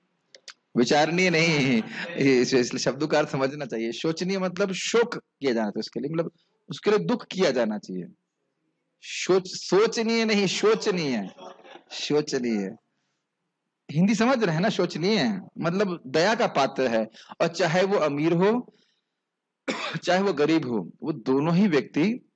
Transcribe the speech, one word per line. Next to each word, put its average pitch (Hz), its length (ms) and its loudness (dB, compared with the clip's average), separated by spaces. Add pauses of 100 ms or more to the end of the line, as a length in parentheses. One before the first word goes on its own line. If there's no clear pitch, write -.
(760)
विचारणीय 151 540 2
नहीं, 147 520 2 (320)
इस, 131 400 4
इस 123 220 2
शब्दों 143 320 -2
का 156 100 2
अर्थ 151 100 0
समझना 139 360 -4
चाहिए। 113 280 -4
शोचनीय 180 460 -4
मतलब 185 340 -2
शोक 226 440 0
किया - 360 -4
जाना 110 140 0
चाहिए 104 140 -6
उसके 113 200 -8
लिए, 143 100 -6
मतलब, 165 200 -4 (380)
उसके 185 220 -2
लिए 214 80 4
दुख 196 280 -2
किया 185 240 0
जाना 110 280 0
चाहिए। 92 300 -10 (920)
शोच-, 185 440 0
सोचनीय 226 800 0
नहीं, 202 220 2
शोचनीय, 170 840 0 (640)
शोचनीय। 123 840 -2 (1120)
हिंदी 185 240 2
समझ 226 300 2
रहे 165 100 0
हैं 165 80 -2
ना? 220 60 2
शोचनीय 180 500 0
है, 107 240 -2 (160)
मतलब, 175 480 -2
दया 165 280 2
का 220 120 0
पात्र 139 400 0
है। 110 220 0 (320)
और 165 80 2
चाहे 175 340 0
वो 196 160 2
अमीर 151 340 0
हो, 208 420 2 (920)
<coughs> - 360 -6
चाहे 180 180 2
वो 196 100 2
गरीब 147 360 2
हो, 104 240 -4 (100)
वो 156 100 -4
दोनों 143 440 0
ही 208 120 6
व्यक्ति 160 680 0